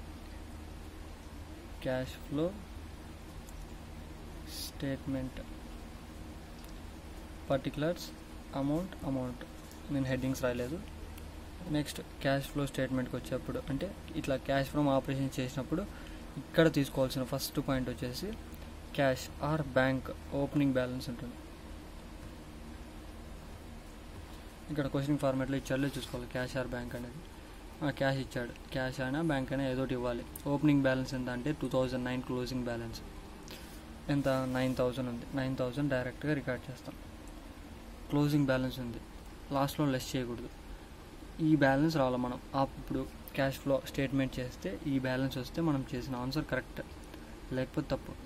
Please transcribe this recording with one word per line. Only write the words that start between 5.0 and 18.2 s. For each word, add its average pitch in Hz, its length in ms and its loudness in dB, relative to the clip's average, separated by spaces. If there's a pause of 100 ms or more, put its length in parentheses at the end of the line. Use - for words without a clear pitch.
Particulars, 139 560 2 (540)
amount, 156 340 2 (160)
amount, 127 320 -2 (520)
నేను 131 160 2
headings 131 340 2
రాయలేదు. 123 320 2 (1000)
Next 147 240 0 (240)
cash 139 280 4
flow 143 200 2
స్టేట్‌మెంట్కి 131 460 2
వచ్చేప్పుడు 127 400 -2 (140)
అంటే 147 160 0 (320)
ఇట్లా 135 160 2 (120)
cash 139 260 4
from 147 120 6 (100)
operation 135 320 2 (100)
చేసినప్పుడు 131 440 0 (600)
ఇక్కడ - 240 8 (120)
తీసుకోవాల్సిన 131 540 4
first - 260 0 (100)
point 131 240 2
వచ్చేసి 127 360 -4 (680)